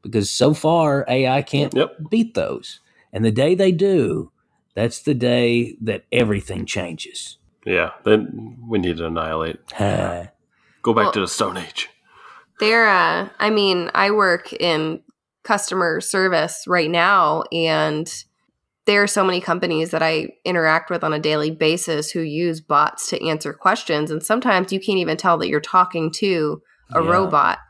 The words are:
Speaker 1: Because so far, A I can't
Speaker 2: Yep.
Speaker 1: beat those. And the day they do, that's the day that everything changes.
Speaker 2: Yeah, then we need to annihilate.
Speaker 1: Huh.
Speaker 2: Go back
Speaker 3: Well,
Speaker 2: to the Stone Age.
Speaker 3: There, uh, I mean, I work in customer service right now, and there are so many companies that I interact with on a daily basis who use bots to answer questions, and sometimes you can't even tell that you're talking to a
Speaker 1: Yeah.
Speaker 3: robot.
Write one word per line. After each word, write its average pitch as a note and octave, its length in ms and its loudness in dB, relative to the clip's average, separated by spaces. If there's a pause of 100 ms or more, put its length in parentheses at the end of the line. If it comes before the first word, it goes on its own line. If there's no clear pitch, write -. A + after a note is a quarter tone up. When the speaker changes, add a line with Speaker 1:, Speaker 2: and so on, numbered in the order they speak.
Speaker 1:
Because G#2+ 300 -2
so C#3+ 240 4
far, D#3 540 2
A B2+ 200 2
I C3+ 140 0
can't C#3 320 -2
Speaker 2:
Yep. D3 220 0 (140)
Speaker 1:
beat A3+ 240 0
those. - 460 -6 (320)
And G#2+ 120 -2
the A2+ 80 4
day C#3 220 4
they F#3 180 4
do, D3 600 0 (420)
that's A2+ 280 -2
the D3+ 120 2
day A#2+ 680 2
that A2 300 -4
everything G2+ 540 0
changes. - 720 -8 (280)
Speaker 2:
Yeah, F2+ 240 0 (140)
then A2 540 2 (100)
we A2+ 100 0
need F2 200 -2
to E2 80 -6
annihilate. D#2+ 520 -4 (140)
Speaker 1:
Huh. F#2 540 -2 (560)
Speaker 2:
Go A#2 100 2
back A2 120 4
Speaker 3:
Well, G2 80 2
Speaker 2:
to G#2+ 80 -2
the F#2 80 -2
Stone F#2+ 280 -4
Age. - 320 -10 (720)
Speaker 3:
There, A3+ 260 4
uh, F3+ 420 2 (100)
I G#3 100 0
mean, G3 460 0
I G3 160 2
work G3 420 0
in D#3+ 480 -2 (440)
customer F#3 560 -2
service F3 680 0
right F3 240 2
now, E3+ 600 2
and D#3 600 0 (720)
there G3+ 160 4
are G3+ 60 2
so G3+ 160 0
many F3+ 160 0
companies E3+ 520 -2
that D#3+ 100 0
I D#3+ 260 0 (160)
interact E3 460 0
with E3+ 140 -4
on D#3 100 0
a D3+ 60 -2
daily D#3 300 0
basis D#3+ 600 -2
who F3 100 -4
use D#3+ 400 -2
bots - 500 0
to - 160 -4
answer D3+ 280 -4
questions, D#3 560 -2
and D#3+ 120 -6
sometimes G#3+ 500 0
you F#3+ 80 -2
can't F#3+ 180 0
even E3 180 -2
tell E3+ 220 2
that F3+ 100 -2
you're D3+ 120 0
talking F3 520 0
to D#3 500 -2 (320)
a E3 80 2
Speaker 1:
Yeah. D#3+ 80 0
Speaker 3:
robot. F3 480 2 (120)